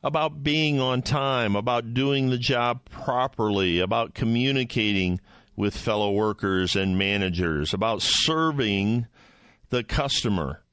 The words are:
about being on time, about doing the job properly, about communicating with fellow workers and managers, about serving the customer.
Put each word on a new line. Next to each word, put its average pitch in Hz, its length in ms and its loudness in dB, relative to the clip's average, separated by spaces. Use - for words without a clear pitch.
about 151 400 -2
being 151 380 2
on 127 220 0
time, 127 540 0
about 113 360 -2
doing 135 380 0
the 123 80 0
job 120 500 0
properly, 107 880 0
about 110 360 0
communicating 113 1040 0
with 101 220 -2
fellow 104 360 0
workers 101 640 0
and 95 220 0
managers, 92 760 0
about 107 280 -2
serving 120 1040 0
the 123 120 0
customer. 101 800 -2